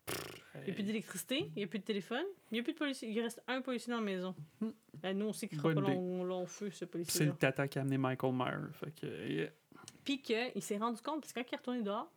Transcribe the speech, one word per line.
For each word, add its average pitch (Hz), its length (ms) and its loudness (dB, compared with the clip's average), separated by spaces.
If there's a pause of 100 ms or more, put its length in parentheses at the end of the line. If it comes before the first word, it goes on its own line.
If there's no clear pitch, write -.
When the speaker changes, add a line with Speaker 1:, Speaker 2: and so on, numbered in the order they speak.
(540)
Speaker 1:
Il 143 140 -6
y - 20 -2
a 175 40 -4
plus 214 60 -2
Speaker 2:
Hey. 196 60 0
Speaker 1:
d'électricité, 226 680 -2
il 208 60 -4
y 202 40 0
a - 40 -4
plus 220 100 -2
de 190 60 -4
téléphone, 226 400 0 (260)
il 220 60 -2
y 233 40 2
a - 40 -2
plus 311 80 0
de 294 60 -8
policier. 269 300 0
Il 220 120 2
reste 226 260 -2
un 254 160 2
policier 240 300 -2
dans 233 80 2
la 214 40 2
maison. 185 300 0 (260)
Speaker 2:
Mm. 220 80 2 (260)
Speaker 1:
Ben, 185 220 0
nous, 208 100 2
on 208 60 2
sait - 140 -4
qu'il 156 140 -4
Speaker 2:
Bonne 160 160 6
Speaker 1:
fera 147 100 6
pas - 60 6
Speaker 2:
idée. 180 80 2
Speaker 1:
long, 180 240 0
long 180 220 0
feu, 208 240 -6
ce - 100 -12
Speaker 2:
C'est 180 60 -2
Speaker 1:
policier-là. 165 440 2
Speaker 2:
le 139 60 -2
tata 139 320 4
qui - 100 -2
a 135 40 2
amené 135 140 4
Michael 131 380 2
Myers, 135 380 0
fait - 180 -8
que, 120 380 -6
yeah. 156 220 0 (540)
Speaker 1:
Puis 277 160 0
qu'il 226 420 0
s'est 208 160 0
rendu 226 220 2
compte, 302 200 -2
parce - 120 -12
que - 80 -4
quand 254 80 -4
il - 60 -2
est 269 40 -4
retourné 247 240 -2
dehors, 214 340 -2